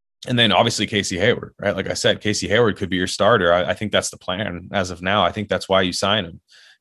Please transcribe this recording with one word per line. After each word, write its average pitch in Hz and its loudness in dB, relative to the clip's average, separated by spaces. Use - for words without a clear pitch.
and 123 0
then 113 6
obviously 104 2
Casey 95 -2
Hayward, 101 0
right? 98 -2
Like 95 -4
I - -4
said, - 0
Casey 101 -2
Hayward 107 2
could 87 -6
be 92 -2
your 90 0
starter. 98 2
I, 87 0
I - 0
think 104 -8
that's 95 0
the - -16
plan 92 -8
as 92 -2
of 85 -10
now. 98 2
I 87 2
think 104 -8
that's - -4
why 95 4
you 90 -2
sign 101 0
him. 85 -16